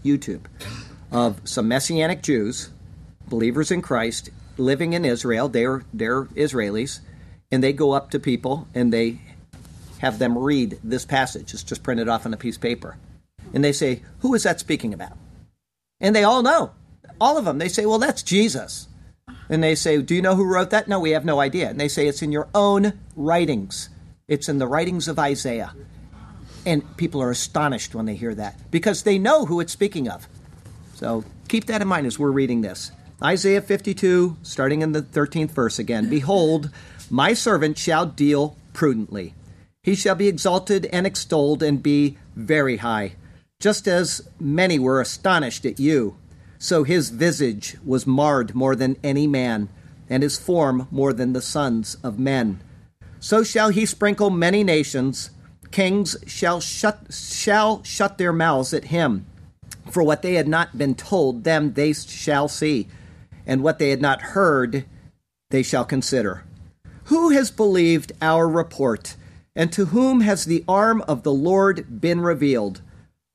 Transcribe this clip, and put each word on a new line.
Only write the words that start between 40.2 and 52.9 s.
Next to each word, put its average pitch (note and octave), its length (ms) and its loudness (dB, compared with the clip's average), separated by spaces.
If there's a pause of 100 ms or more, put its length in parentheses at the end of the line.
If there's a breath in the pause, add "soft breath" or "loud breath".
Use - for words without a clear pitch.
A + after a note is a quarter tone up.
exalted F#3 600 0
and F3+ 200 0
extolled D3+ 560 0
and D3 180 2
be C#3+ 380 2 (160 loud breath)
very B2+ 440 0
high. G#2+ 360 -2 (460 soft breath)
Just G#3 260 0
as F3+ 420 0 (120)
many E3 400 2
were C3 200 4
astonished D3+ 640 0
at A2+ 140 -4
you, C3+ 380 2 (420 soft breath)
so E3 240 2
his C#3+ 280 2
visage C3 760 -2
was B2+ 200 0
marred C3+ 480 2
more C3 220 2
than C3 300 0
any C#3+ 240 2
man, A#2+ 400 0 (420 loud breath)
and C3 140 0
his C#3+ 140 -4
form C#3 520 0
more C3+ 220 0
than B2+ 200 -2
the B2+ 80 -2
sons B2 640 -4
of G#2+ 160 -8
men. B2+ 420 0 (600 loud breath)